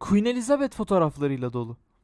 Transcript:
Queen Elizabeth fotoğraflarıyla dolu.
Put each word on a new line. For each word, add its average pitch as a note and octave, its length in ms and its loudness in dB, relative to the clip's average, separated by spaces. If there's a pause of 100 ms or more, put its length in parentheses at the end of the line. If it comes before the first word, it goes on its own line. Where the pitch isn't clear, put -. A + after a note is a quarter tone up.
Queen G3+ 240 2
Elizabeth B3 520 0
fotoğraflarıyla C#3+ 760 0
dolu. A#2 240 -8 (280)